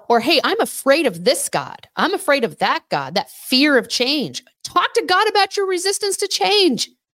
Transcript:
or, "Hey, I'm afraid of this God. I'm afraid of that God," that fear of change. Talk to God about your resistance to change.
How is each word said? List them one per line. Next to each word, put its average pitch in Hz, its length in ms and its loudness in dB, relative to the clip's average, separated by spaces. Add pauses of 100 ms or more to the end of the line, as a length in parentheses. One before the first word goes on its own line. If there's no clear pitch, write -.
or, 233 100 6
"Hey, 269 240 2
I'm 359 180 0
afraid 277 460 0
of 175 180 -4
this 269 240 0
God. - 460 -6
I'm 277 180 0
afraid 285 300 0
of 156 160 -6
that 262 300 0
God," 147 260 -4
that - 160 -2
fear 277 460 2
of 220 120 0
change. 247 540 -4 (200)
Talk 440 300 -2
to 440 120 0
God 370 220 2
about 403 300 0
your 392 100 0
resistance 381 500 -4
to 392 100 -4
change. 381 640 0 (280)